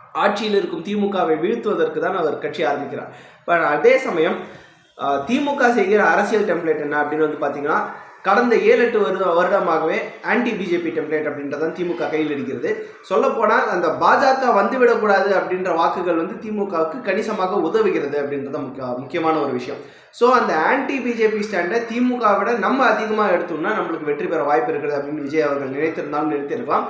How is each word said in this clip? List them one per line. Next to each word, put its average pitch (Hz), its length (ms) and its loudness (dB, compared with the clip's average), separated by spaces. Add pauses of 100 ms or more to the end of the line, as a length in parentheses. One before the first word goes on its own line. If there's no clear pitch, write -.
(120)
ஆட்சியில் 202 440 0
இருக்கும் 170 280 -2
திமுகவை 196 560 0
வீழ்த்துவதற்கு 185 580 0
தான் 175 180 -2
அவர் 156 220 -2
கட்சி 156 240 -6
ஆரம்பிக்கிறார். 131 520 -4 (320)
But 170 160 2
அதே 160 360 4
சமயம், 185 380 0 (640)
ஆ, 139 260 -2
திமுக 254 460 0
செய்கிற 202 320 4
அரசியல் 202 400 2
டெம்ப்ளேட் 160 360 0
என்ன 147 220 -2
அப்படின்னு 147 360 -2
வந்து 143 80 -2
பார்த்தீங்கன்னா, 143 340 -2 (420)
கடந்த 226 340 4
ஏழு, 233 280 4
எட்டு 214 140 0
வருட-, 185 340 0
வருடமாகவே 175 640 2 (280)
ஆன்டி 226 280 0
பி 190 120 -4
ஜே 175 120 0
பி 160 140 -4
டெம்ப்ளேட் 151 360 -2
அப்படின்றதான் 143 480 -4
திமுக 170 360 -4
கையில் 156 200 -2
இருக்கிறது. 135 580 -4 (140)
சொல்லப்போனால், 226 680 2
அந்த 175 200 0
பாஜக 254 580 4
வந்துவிடக்கூடாது 208 840 4
அப்படின்ற 185 420 0
வாக்குகள் 175 420 0
வந்து 165 180 -4
திமுகவுக்கு 190 680 -4
கணிசமாக 196 540 -2
உதவுகிறது 160 640 0
அப்படின்றத 139 420 -4
முக்கிய-, 127 360 -8
முக்கியமான 160 440 -2
ஒரு 139 120 -2
விஷயம். - 280 -6 (300)
So, 240 200 4
அந்த 220 260 4
ஆன்டி 254 440 0
பி 240 140 -2
ஜே 214 140 2
பி 208 240 0
ஸ்டாண்டை 196 300 0 (100)
திமுக 240 460 2
விட 202 140 0
நம்ம 240 320 2
அதிகமாக 214 520 2
எடுத்தோம்னா 165 320 -4
நம்மளுக்கு 170 360 -4
வெற்றி 147 220 -2
பெற 160 160 -2
வாய்ப்பு 151 280 2
இருக்கிறது 143 320 -2
அப்படின்னு 147 180 -6
விஜய் 147 220 0
அவர்கள் 139 280 -2
நினைத்திருந்தாலும் 151 640 -2
நினைத்திருக்கலாம். 143 580 -2